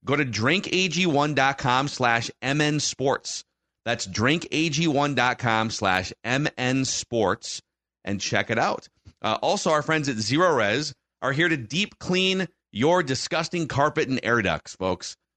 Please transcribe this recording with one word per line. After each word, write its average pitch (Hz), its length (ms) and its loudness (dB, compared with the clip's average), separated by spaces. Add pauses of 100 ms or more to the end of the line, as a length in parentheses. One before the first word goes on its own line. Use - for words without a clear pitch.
Go 139 100 -2
to 147 80 2
drink 127 480 0
A 185 160 2
G 175 200 0
one 147 260 2
dot 135 240 2
com 131 320 2
slash 117 400 0 (120)
M 139 200 0
N 151 180 2
Sports. - 640 -4 (420)
That's 117 200 -4
drink 120 460 0
A 160 180 0
G 156 180 0
one 143 280 2
dot 123 240 2
com 113 320 2
slash 92 420 0 (100)
M 135 240 0 (120)
N 131 260 0
Sports - 800 -2 (400)
and 98 180 -4
check 104 300 -2
it 110 80 0
out. 190 280 -2 (320)
Uh, 110 220 -2
also, 180 300 0
our 151 100 2
friends 156 280 0
at 117 80 -2
Zero 143 360 2
Res 127 400 2 (280)
are 131 100 -2
here 165 180 2
to 160 80 0
deep 143 400 -4
clean 185 500 0 (240)
your 160 300 2
disgusting 160 680 -4
carpet 139 400 0
and 131 140 -2
air 117 220 2
ducts, 82 320 -2
folks, 92 420 -4 (200)